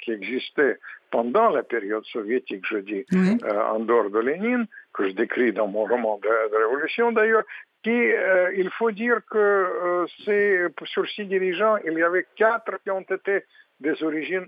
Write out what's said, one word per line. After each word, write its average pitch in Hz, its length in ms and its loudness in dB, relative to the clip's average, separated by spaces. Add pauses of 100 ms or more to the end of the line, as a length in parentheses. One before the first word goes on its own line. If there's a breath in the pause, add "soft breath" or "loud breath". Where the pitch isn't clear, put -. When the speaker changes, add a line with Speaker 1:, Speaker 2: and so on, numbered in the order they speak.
Speaker 1:
qui 120 120 -6
existait 110 680 -2 (320 loud breath)
pendant 131 400 2
la 139 120 0
période 107 440 -4
soviétique, 120 600 -4
je 110 100 -2
dis, 98 340 -6
Speaker 2:
Oui. 185 320 4
Speaker 1:
euh, 202 200 0
en 110 160 0
dehors 113 300 2
de 101 80 0
Lénine, 202 480 0 (260 loud breath)
que - 160 -2
je 95 60 -6
décris 113 380 0
dans 104 160 0
mon 107 160 -2
roman 110 380 0
de, 104 60 -2
de 110 280 2
Révolution 147 560 0
d'ailleurs, 220 320 2 (400 loud breath)
qui, 226 80 0
euh, 190 640 2
il 185 140 0
faut 226 200 0
dire 226 280 0 (120)
que, 220 80 0
euh, 180 680 2 (180)
c'est 202 420 2 (200)
sur - 220 -4
six - 180 -10
dirigeants, 190 500 2 (100)
il 160 60 -2
y 165 100 0
avait 175 320 2
quatre 220 480 0
qui 202 80 -6
ont 190 120 -2
été 190 420 -2 (340 soft breath)
des 190 240 -2
origines 160 460 -4